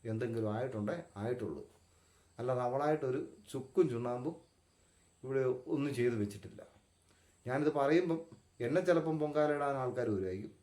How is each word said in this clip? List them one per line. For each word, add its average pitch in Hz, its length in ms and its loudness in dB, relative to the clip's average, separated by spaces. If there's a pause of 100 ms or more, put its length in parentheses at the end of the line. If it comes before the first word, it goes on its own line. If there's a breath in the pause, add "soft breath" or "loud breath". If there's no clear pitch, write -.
(100)
എന്തെങ്കിലും 113 440 -2
ആയിട്ടുണ്ടേ 117 420 -2 (240)
ആയിട്ടുള്ളൂ. 113 420 -4 (760 soft breath)
അല്ലാതെ 123 280 0
അവളായിട്ടൊരു 139 540 0 (300)
ചുക്കും 139 400 2
ചുണ്ണാമ്പും 123 440 -4 (880 soft breath)
ഇവിടെ 131 200 0 (320)
ഒന്നും 143 240 0
ചെയ്ത് 120 240 4
വെച്ചിട്ടില്ല. - 380 -8 (840 soft breath)
ഞാനിത് 143 320 2
പറയുമ്പം 165 400 4 (460)
എന്നെ 151 220 2
ചിലപ്പം 165 340 4
പൊങ്കാലയിടാൻ 147 600 2
ആൾക്കാർ 123 320 -2
വരുമായിരിക്കും. 92 480 -4